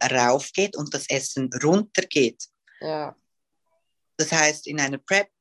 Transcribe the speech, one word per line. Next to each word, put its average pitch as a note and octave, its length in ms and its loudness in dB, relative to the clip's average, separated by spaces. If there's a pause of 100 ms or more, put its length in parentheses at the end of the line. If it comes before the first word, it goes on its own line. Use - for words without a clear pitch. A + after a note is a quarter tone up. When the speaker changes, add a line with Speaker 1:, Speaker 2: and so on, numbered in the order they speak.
Speaker 1:
raufgeht C3 720 0
und D3 160 -8
das - 160 -8
Essen C3 400 -4 (140)
runtergeht. D#3 840 2 (360)
Speaker 2:
Ja. D3+ 340 -8 (1040)
Speaker 1:
Das D3+ 140 -2
heißt, D3+ 340 2
in D3 140 -8
einer C#3 180 -2
Prep, G3 300 0 (120)